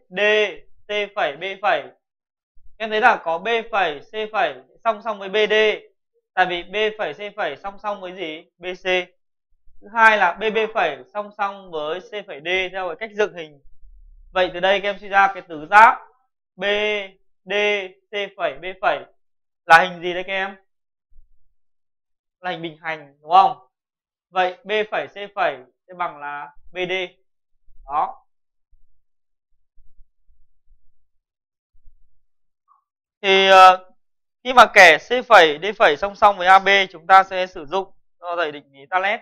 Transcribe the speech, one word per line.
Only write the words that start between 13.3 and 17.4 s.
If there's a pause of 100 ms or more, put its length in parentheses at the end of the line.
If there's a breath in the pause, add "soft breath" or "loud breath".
hình. (720)
Vậy
từ
đây
các
em
suy
ra
cái
tứ
giác (580)
B (800)